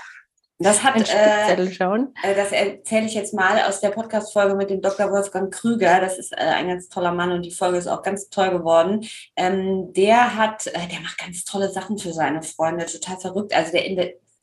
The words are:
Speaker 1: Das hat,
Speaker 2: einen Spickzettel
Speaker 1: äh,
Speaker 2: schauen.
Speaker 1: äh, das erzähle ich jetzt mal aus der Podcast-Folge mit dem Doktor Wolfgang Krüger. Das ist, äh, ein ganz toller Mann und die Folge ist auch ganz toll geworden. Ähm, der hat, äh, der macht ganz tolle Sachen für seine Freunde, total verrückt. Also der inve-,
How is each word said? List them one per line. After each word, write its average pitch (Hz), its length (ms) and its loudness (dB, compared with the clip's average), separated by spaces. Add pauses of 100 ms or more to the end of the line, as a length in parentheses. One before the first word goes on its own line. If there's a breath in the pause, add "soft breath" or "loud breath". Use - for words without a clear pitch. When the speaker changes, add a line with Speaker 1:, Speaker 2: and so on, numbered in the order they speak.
(580 loud breath)
Speaker 1:
Das 202 240 4
hat, 262 140 4
Speaker 2:
einen 220 100 4
Spickzettel 208 600 4
Speaker 1:
äh, 185 40 -8
Speaker 2:
schauen. 208 500 -2
Speaker 1:
äh, 196 120 2
das 202 180 0
erzähle 220 540 0
ich - 80 -4
jetzt 202 180 -4
mal 202 300 2
aus - 180 0
der 202 100 0
Podcast-Folge 208 640 0
mit 196 120 -2
dem 196 140 -4
Doktor 196 280 0
Wolfgang 190 440 -2
Krüger. 196 460 4
Das 185 180 0
ist, - 140 -12
äh, - 40 -12
ein 156 320 0
ganz 180 220 -6
toller 175 220 -2
Mann 175 200 0
und 175 100 -2
die 175 100 -10
Folge 180 260 0
ist 175 80 -4
auch - 160 -4
ganz 196 260 -6
toll 190 220 0
geworden. 175 560 2 (300 loud breath)
Ähm, 190 580 0
der 214 420 6
hat, 214 300 0
äh, 175 260 -6
der 165 80 -8
macht 165 180 -12
ganz - 260 -12
tolle 196 260 -2
Sachen 190 260 -6
für 180 160 -6
seine 151 300 -2
Freunde, 165 440 -4
total - 320 -8
verrückt. 196 360 -4
Also 220 180 0
der 170 160 0
inve-, 180 280 -4 (260)